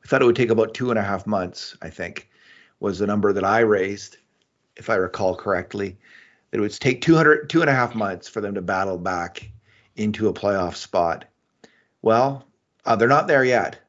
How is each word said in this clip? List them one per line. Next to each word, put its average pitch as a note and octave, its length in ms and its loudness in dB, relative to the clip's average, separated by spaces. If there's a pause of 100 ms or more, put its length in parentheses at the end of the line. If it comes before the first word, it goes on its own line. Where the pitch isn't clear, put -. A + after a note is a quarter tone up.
We - 60 -20
thought C3+ 120 2
it B2+ 60 6
would A#2+ 100 4
take A#2+ 140 0
about A2 240 2
two B2+ 160 -4
and A2+ 80 0
a G2+ 40 -2
half G2 240 -6
months, F#2 540 -6
I E2 80 -14
think, - 400 -12 (520)
was G2 180 -4
the G2+ 80 -2
number G2+ 260 2
that F#2+ 120 0
I G#2+ 160 4
raised, G2+ 580 0 (580)
if - 140 -10
I A2 60 2
recall F#2 380 0
correctly, F#2+ 640 -6 (540)
that - 80 -4
it - 20 0
would G#2 180 -4
take C3 220 0
two E3 140 4
hundred, D3+ 340 4
two E3 140 2
and D3 80 2
a C3+ 40 2
half A#2+ 200 -2
months G2 340 -6
for G#2+ 140 -8
them G2+ 140 -6
to F#2+ 40 -4
battle F#2+ 380 -4
back F2 520 -8 (440)
into G#2+ 340 -2
a F2+ 60 -2
playoff F#2+ 400 -2
spot. E2+ 500 -2 (800)
Well, B2+ 420 2 (400)
uh, A#2+ 120 2
they're A#2 120 4
not C#3+ 180 4
there C#3 180 4
yet A2+ 340 0 (100)